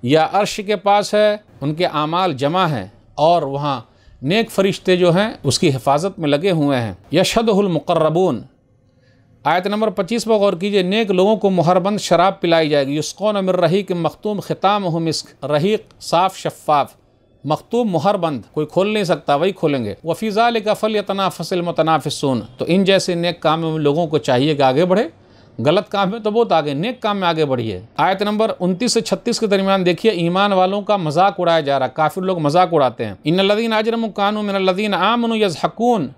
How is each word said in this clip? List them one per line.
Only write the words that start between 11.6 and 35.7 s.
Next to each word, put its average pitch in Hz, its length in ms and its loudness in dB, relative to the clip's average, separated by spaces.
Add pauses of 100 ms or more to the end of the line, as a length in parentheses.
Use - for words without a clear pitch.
शराब 180 420 2
पिलाई 165 260 2
जाएगी। 143 280 0
युस्कौन 196 480 -2
मिर 180 120 0
रहीक 180 380 0
मख्तूम 175 460 -4
ख़ितामुहु 180 600 -2
मिस्क, - 340 -4 (100)
रहीक 151 400 0 (160)
साफ़ 185 380 0
शफ़ाफ़, 143 560 -2 (500)
मख्तूम 220 440 -2
मुहरबंद, 170 540 -2 (120)
कोई 151 120 -2
खोल 185 220 0
नहीं 214 160 -2
सकता, 151 320 0
वही 180 160 0
खोलेंगे। 127 440 -2 (100)
वफ़ी 165 240 -4
ज़ालिका 220 440 0
फ़ल्यतनाफ़सिल 196 880 -4
मुतनाफ़िसून, 156 800 0 (180)
तो - 80 -4
इन 185 180 4
जैसे 185 300 2
नेक 175 280 -4
काम 160 180 2
में 160 200 -2
लोगों 151 260 2
को 151 140 -2
चाहिए 139 340 2
कि 139 80 0
आगे 135 220 4
बढ़े, 190 240 0 (500)
गलत 156 300 0
काम 196 220 0
में 226 120 -8
तो 220 80 0
बहुत 214 220 0
आगे, 151 220 0
नेक 220 280 -4
काम 208 140 -2
में 190 120 -2
आगे 160 160 0
बढ़िए। 110 380 -4 (180)
आयत 185 220 2
नंबर 208 300 0
उनतीस 185 420 -2
से 226 60 2
छत्तीस 220 380 -4
के 220 80 -2
दरमियान 196 380 0
देखिए, 180 300 2
ईमान 180 380 0
वालों 190 300 2
का 202 160 0
मजाक 180 420 2
उड़ाया 170 200 2
जा 139 180 0
रहा 127 100 0
है, - 80 -10
काफिर 156 280 -2
लोग 185 160 -2
मजाक 165 320 2
उड़ाते 127 320 2
हैं। 101 220 -10
इन्नल्लज़ीना 208 520 2
अजरमू 226 320 -2
कानू 208 320 -2
मिनल्लज़ीना 196 560 -2
आमनू 233 380 0
यज़हकून 202 800 0